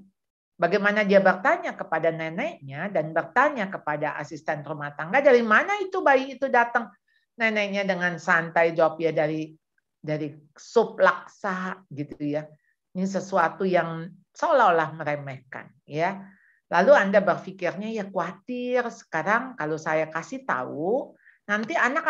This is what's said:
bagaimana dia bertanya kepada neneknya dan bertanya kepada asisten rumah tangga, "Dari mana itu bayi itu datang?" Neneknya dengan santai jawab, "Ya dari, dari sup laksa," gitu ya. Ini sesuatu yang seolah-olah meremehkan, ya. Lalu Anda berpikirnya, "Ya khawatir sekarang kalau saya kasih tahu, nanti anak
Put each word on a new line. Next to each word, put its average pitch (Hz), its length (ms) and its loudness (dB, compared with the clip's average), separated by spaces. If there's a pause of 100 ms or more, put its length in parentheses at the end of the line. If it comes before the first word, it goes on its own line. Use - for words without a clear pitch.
(560)
bagaimana 202 480 2
dia 196 160 6
bertanya 262 560 2
kepada 160 400 -2
neneknya 160 720 -8
dan 160 240 -4
bertanya 220 560 0
kepada 151 480 -6
asisten 151 480 -8
rumah 147 320 -10
tangga, 170 240 -2
"Dari 247 240 6
mana 262 400 4
itu 381 160 -4
bayi 269 400 2
itu 277 80 -2
datang?" 233 480 0 (400)
Neneknya 208 480 0
dengan 180 320 0
santai 165 560 2
jawab, 160 320 2
"Ya 160 80 2
dari, 156 400 -2 (480)
dari 151 320 -6 (240)
sup - 400 0
laksa," 185 960 -2
gitu 143 320 -10
ya. 147 240 -6 (480)
Ini 190 160 -4
sesuatu 185 560 0
yang 165 400 0 (240)
seolah-olah 185 640 2
meremehkan, 143 720 -8 (160)
ya. 180 480 -6 (400)
Lalu 190 240 8
Anda 202 240 4
berpikirnya, 180 720 -4
"Ya 208 160 -6
khawatir 247 800 -4
sekarang 233 720 -4
kalau 156 160 -4
saya 156 320 -2
kasih 208 400 -10
tahu, 143 640 -4 (320)
nanti 220 320 -4
anak 294 340 0